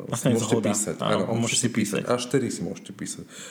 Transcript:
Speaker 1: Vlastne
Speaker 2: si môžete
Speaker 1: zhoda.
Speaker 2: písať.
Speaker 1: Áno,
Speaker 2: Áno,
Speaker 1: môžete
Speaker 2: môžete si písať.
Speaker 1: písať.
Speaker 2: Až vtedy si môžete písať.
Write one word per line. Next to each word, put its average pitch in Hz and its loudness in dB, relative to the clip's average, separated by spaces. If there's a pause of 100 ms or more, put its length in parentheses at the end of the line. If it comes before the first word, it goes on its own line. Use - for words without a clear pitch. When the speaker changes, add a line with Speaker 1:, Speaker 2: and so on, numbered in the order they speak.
Speaker 1:
Vlastne 127 2
Speaker 2:
si 110 6
môžete 110 -2
Speaker 1:
zhoda. 107 2
Speaker 2:
písať. - 0
Speaker 1:
Áno, 104 0 (100)
Speaker 2:
Áno, - 2
Speaker 1:
môžete 113 0
Speaker 2:
môžete 113 2
si 120 4
písať. 104 0
Speaker 1:
písať. - -2
Speaker 2:
Až 123 2
vtedy 123 2
si 98 -6
môžete - -8
písať. - -10 (280)